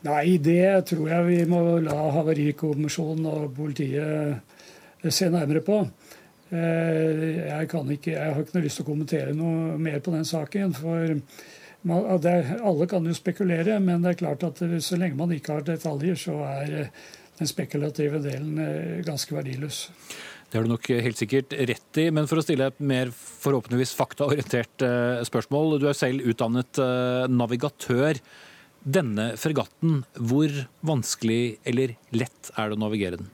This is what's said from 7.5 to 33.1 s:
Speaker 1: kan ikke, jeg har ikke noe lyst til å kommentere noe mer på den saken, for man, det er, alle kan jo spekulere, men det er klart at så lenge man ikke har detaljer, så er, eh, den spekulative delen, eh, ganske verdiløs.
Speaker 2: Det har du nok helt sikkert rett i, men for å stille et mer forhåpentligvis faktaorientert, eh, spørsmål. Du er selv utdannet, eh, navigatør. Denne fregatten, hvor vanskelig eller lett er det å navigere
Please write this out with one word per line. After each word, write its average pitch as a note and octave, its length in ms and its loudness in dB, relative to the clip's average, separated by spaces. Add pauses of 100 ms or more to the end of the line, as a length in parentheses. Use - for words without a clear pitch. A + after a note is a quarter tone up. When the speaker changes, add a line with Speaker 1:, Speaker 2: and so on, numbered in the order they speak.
Speaker 1:
kan D3 180 -4
ikke, D3 300 -4
jeg D3+ 180 -2
har D3+ 80 -2
ikke - 120 -8
noe E3+ 100 0
lyst C#3+ 160 -4
til C3 60 -4
å - 20 -6
kommentere D3 480 -2
noe D#3+ 420 -2
mer D3+ 220 -2
på F3 100 -4
den D#3+ 140 0
saken, E3 480 -2
for D#3+ 480 -2 (640)
man, F3+ 360 2
det E3+ 120 4
er, F3 320 0
alle F3 240 2
kan F3+ 160 0
jo E3 80 0
spekulere, F3 680 0
men F3 180 2
det F3 140 2
er F3 100 -4
klart D3 180 -2
at D#3+ 140 -4
så E3+ 420 -2
lenge E3+ 200 0
man F3 120 0
ikke D3+ 220 -4
har D3+ 80 -2
detaljer, D#3 560 -2
så D3+ 300 -6
er, C#3 340 -4
eh, B2+ 80 -6 (500)
den D#3 80 -2
spekulative D3 760 -2
delen, C#3+ 360 -4
eh, D#3 460 -4
ganske D3+ 240 -6
verdiløs. C#3 640 -6 (580)
Speaker 2:
Det - 80 -4
har A2+ 80 2
du A#2 80 2
nok - 160 -2
helt A#2+ 320 0
sikkert C3 320 0
rett B2+ 460 -2
i, D#3+ 120 4
men D3+ 160 2
for D#3+ 140 2
å - 20 -2
stille C3+ 240 2
et C3+ 140 -6
mer C3 320 0
forhåpentligvis B2+ 800 -2
faktaorientert, C3+ 880 -2
eh, B2 480 2
spørsmål. C#3+ 520 2
Du C#3+ 80 4
er C#3+ 40 2
selv C3+ 320 0
utdannet, A#2+ 560 0
eh, B2+ 480 2
navigatør. B2+ 880 0 (720)
Denne A2+ 480 0
fregatten, D3+ 680 0 (100)
hvor C3 340 2 (340)
vanskelig A#2 840 0
eller B2 280 0 (160)
lett - 460 -4
er G#2+ 140 0
det G#2+ 80 -2
å - 20 -2
navigere G2+ 380 -2